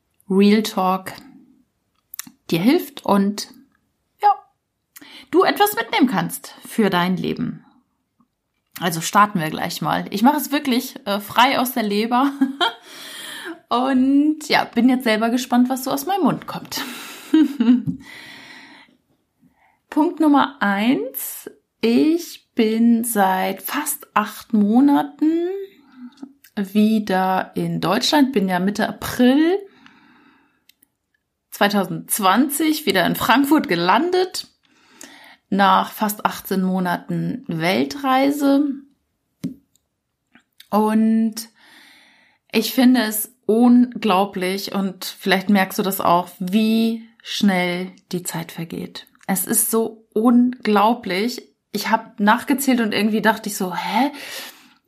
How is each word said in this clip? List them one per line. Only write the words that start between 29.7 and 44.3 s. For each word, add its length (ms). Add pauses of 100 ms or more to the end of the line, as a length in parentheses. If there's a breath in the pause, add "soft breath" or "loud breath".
zweitausendzwanzig 1300
wieder 200
in 120
Frankfurt 500
gelandet, 800 (1000 loud breath)
nach 420
fast 340
achtzehn 380
Monaten 840
Weltreise. 1160 (2000)
Und 640 (1120 soft breath)
ich 240
finde 280
es 340 (100)
unglaublich, 1300